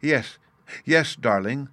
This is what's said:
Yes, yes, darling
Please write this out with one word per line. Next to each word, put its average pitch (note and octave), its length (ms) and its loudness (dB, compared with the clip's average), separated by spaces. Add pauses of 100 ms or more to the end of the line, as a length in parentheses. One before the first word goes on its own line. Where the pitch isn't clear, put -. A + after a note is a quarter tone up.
Yes, C#3 380 -2 (460)
yes, D#3 320 2
darling A#2+ 560 0